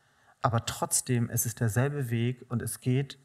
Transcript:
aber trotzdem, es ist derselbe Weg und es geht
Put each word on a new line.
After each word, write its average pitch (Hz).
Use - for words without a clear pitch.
aber 120
trotzdem, -
es 117
ist -
derselbe 123
Weg 120
und 117
es -
geht 135